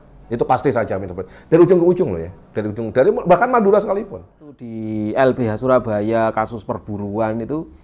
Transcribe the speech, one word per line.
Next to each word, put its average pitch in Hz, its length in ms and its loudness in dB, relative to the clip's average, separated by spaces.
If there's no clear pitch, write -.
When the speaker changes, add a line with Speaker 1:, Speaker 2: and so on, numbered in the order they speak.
Speaker 1:
Itu 117 160 -4
pasti 131 320 0
saya 117 80 0
jamin 98 240 -6
seperti 92 240 -10
dari 165 160 6
ujung 180 160 6
ke 170 80 4
ujung 180 240 2
loh 85 80 -4
ya, 82 160 -10
dari 107 240 -4
ujung, 113 160 -6
dari 156 240 4
bahkan 185 320 2
Madura 214 320 4
sekalipun. 202 560 -4
Speaker 2:
Itu 147 240 -20
di 117 160 -14
L 131 240 2
B 123 80 0
H 107 160 -4
Surabaya, 113 720 0
kasus 110 320 -4
perburuan 110 720 -6
itu, 131 320 -8